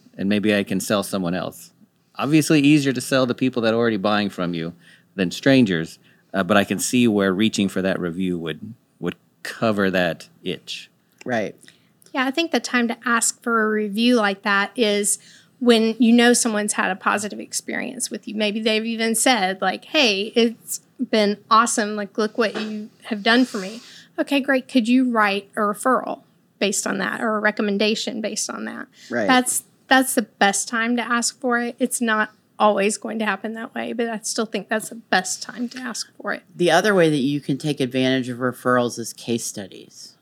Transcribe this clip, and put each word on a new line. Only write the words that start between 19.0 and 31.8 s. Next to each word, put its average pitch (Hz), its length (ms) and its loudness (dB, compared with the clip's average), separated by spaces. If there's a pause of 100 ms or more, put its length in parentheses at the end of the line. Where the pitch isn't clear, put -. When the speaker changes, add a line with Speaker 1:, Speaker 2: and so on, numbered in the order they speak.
Speaker 3:
said, 196 460 2
like, 196 240 -4
"Hey, 220 500 2
it's 233 460 0 (300)
been 208 260 2 (140)
awesome. 220 440 2
Like, 202 220 -8
look 214 200 -2
what 220 220 0
you 214 300 -8 (140)
have 208 200 -8
done 240 220 4
for 240 120 -8
me." 208 240 -10 (360)
Okay, 285 240 0
great. 262 260 -2
Could 226 200 2
you 254 240 4
write 202 440 0
a - 40 -4
referral 208 640 0 (360)
based - 260 -2
on 202 120 -4
that - 240 -4
or 220 160 -2
a - 20 -2
recommendation 214 800 0
based 208 280 -6
on - 160 -10
that? - 220 -10 (220)
Speaker 2:
Right. 233 180 -2
Speaker 3:
That's, 254 360 2 (240)
that's 262 280 4
the 233 80 0
best - 440 0
time 233 300 -2
to 240 40 -2
ask 233 380 -2
for 240 200 0
it. 240 200 -6
It's 254 220 -2